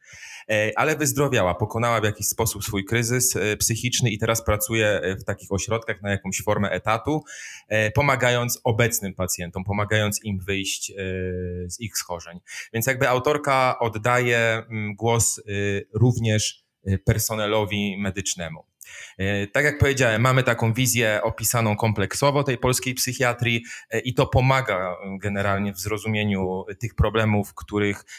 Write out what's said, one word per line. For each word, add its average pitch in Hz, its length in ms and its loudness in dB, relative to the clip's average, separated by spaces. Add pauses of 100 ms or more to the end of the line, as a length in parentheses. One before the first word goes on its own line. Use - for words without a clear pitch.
(500)
e, 107 260 2
ale 151 200 2
wyzdrowiała, 127 580 2
pokonała 117 460 0
w 104 40 -2
jakiś 104 240 -2
sposób 107 360 -2
swój 98 200 -2
kryzys, 120 520 0
e, 104 200 0
psychiczny 120 540 0
i 113 80 -4
teraz 113 260 0
pracuje, 110 420 0
e, 95 300 0
w 113 80 -10
takich - 280 -6
ośrodkach 107 500 -4
na 101 80 -4
jakąś 95 320 -4
formę 101 280 0
etatu, 117 540 -2 (440)
e, 107 220 2
pomagając 123 760 2
obecnym 113 500 0
pacjentom, 92 500 -4
pomagając 104 600 0
im 101 140 -4
wyjść, 95 520 -6
e, - 40 -18 (720)
z 87 140 -10
ich 110 180 -6
schorzeń. 87 400 -10 (340)
Więc 113 140 -2
jakby 131 220 0
autorka 131 680 2
oddaje, 120 600 2
mm, 110 560 -2
głos, 117 440 0
e, - 40 -18 (520)
również, 113 720 2 (220)
e, 98 120 2
personelowi 104 1000 0
medycznemu. 90 680 -6 (520)
E, 101 280 -2
tak 143 180 0
jak 147 140 0
powiedziałem, 123 440 4
mamy 127 200 4
taką 117 300 2
wizję 113 500 2
opisaną 113 540 0
kompleksowo 127 680 2
tej 127 140 -2
polskiej 127 360 0
psychiatrii, 120 680 0 (280)
e, 113 100 0
i 127 140 -4
to 131 120 4
pomaga, 131 500 4
e, 95 440 -6
generalnie 101 520 0
w - 80 -12
zrozumieniu 104 840 -2 (160)
tych 110 140 -6
problemów, 107 600 2
których 101 500 -2 (140)